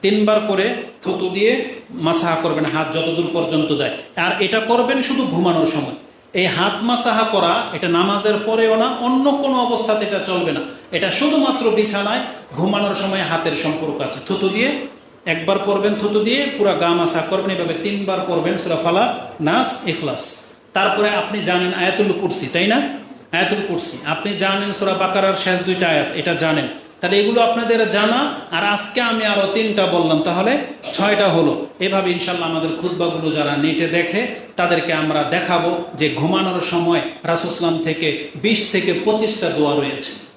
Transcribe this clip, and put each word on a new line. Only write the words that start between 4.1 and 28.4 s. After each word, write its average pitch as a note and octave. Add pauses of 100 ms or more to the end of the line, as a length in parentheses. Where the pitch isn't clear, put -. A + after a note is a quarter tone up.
আর F#3+
এটা A3
করবেন B3
শুধু C4+
ঘুমানোর E3+
সময়। C#3+ (380)
এই F#3
হাত F#3
মাসাহা A#3
করা, G3 (100)
এটা E3
নামাজের G3 (120)
পরেও A3
না, B3
অন্য C4
কোনো C4+
অবস্থাতে A3
এটা F#3+
চলবে F3+
না। C#3+ (320)
এটা F3
শুধুমাত্র C#4
বিছানায় G#3 (360)
ঘুমানোর G3+
সময় F#3+
হাতের E3
সম্পর্ক D3+
আছে। B2+
থুতু F#3+
দিয়ে B3 (380)
একবার E3
পড়বেন, G3+
থুতু G#3
দিয়ে C4+ (100)
পুরা G3+
গা E3+
মাসাহা E3+
করবেন, F#3+
এভাবে E3 (100)
তিনবার G3
পড়বেন F3
সূরা E3+
ফালাক, E3+
নাস, F#3
ইখলাস। D3+ (300)
তারপরে G3+
আপনি G#3
জানেন F3+
আয়াতুল F#3+
কুরসি, D#3+
তাই F3+
না? A3 (560)
আয়াতুল F#3+
কুরসি E3+
আপনি E3+
জানেন, G3
সূরা G3
বাকারার F#3+
শেষ F#3
দুইটা F3+
আয়াত, D3+
এটা E3
জানেন। D3+ (340)
তাহলে F#3+
এগুলো A#3
আপনাদের A3+
জানা, A#3 (180)